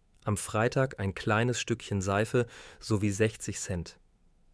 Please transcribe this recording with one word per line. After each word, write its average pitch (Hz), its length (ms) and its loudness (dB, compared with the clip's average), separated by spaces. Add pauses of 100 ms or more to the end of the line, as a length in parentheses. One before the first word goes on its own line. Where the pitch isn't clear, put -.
(220)
am 101 140 0
Freitag 123 640 0
ein 98 160 -2
kleines 113 440 2
Stückchen 104 400 -2
Seife 107 460 2 (320)
sowie 104 320 0
sechzig 107 480 -2
Cent. - 380 -6 (580)